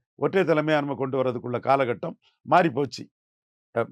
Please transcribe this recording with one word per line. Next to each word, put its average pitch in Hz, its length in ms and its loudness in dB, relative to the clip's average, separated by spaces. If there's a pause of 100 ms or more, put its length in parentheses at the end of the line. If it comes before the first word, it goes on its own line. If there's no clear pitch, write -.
(160)
ஒற்றை 185 280 0
தலைமையா 156 320 2
நம்ம 143 200 -2
கொண்டு 131 280 -2
வர்றதுக்குள்ள 123 360 -4
காலகட்டம் 127 540 0 (280)
மாறி 165 280 4
போச்சு. 123 400 -6 (680)
அ, 113 140 0